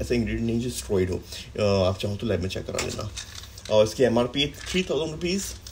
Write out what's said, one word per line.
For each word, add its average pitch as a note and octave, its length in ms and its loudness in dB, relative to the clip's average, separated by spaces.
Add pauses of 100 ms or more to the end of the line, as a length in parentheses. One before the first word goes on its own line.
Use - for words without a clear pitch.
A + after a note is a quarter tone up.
ऐसा B2 140 0
ingredient A2+ 320 0
नहीं A#2 120 2
जो B2 100 -2
स्टेरॉइड F#2+ 420 0
हो। F2 40 -2
अ, G2 720 0
आप F#2+ 120 0
चाहो G2+ 160 -2
तो A#2 120 -4
लैब F#2+ 140 2
में F#2 80 -2
check E2+ 160 -6
करा - 200 -2
लेना। - 260 -6 (600)
और G#2+ 140 8
इसकी B2+ 180 2
एमआरपी A#2+ 440 4
थ्री F#3 360 -2
थाउजेंड D#3 280 0
रुपीज, F3 300 -2 (300)